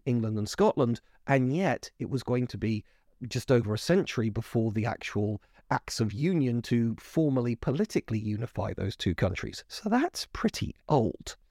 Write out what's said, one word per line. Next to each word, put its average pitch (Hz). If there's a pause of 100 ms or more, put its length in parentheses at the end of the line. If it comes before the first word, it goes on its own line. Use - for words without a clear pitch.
England 110
and 104
Scotland, 135 (260)
and 135
yet 175
it -
was 131
going 123
to 101
be 107 (440)
just -
over 113
a 107
century 160
before 113
the 107
actual 104 (300)
acts -
of 107
union 131
to 117
formally 127
politically 139
unify 110
those 98
two 87
countries. -
So -
that's 262
pretty - (160)
old. 131 (140)